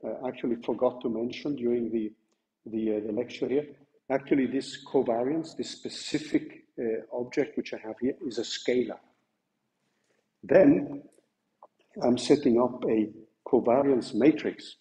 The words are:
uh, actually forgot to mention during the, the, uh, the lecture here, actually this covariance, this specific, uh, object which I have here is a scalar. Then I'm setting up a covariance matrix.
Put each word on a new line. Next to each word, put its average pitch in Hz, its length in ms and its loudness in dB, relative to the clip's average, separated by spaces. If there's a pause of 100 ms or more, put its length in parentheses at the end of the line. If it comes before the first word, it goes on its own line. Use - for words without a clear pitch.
uh, 113 220 -6
actually 120 300 -4
forgot 123 440 -2
to 127 80 -4
mention 120 460 -4
during 120 360 0
the, 107 200 -2 (560)
the, 110 300 -2
uh, - 100 0
the 110 40 -4
lecture 123 360 -4
here, 139 180 0 (460)
actually 135 340 2
this 131 400 -6
covariance, 131 720 0
this 117 140 -8
specific, - 920 -6 (180)
uh, 113 380 -4
object 123 400 -2
which - 160 -6
I 113 40 -10
have 110 220 -12
here 127 160 -2 (100)
is 120 120 -6
a 120 40 -4
scalar. 117 580 -2 (1400)
Then - 580 6 (1000)
I'm 123 140 2
setting 123 440 4
up 123 240 -2
a 110 240 2 (380)
covariance 123 680 4
matrix. 117 680 2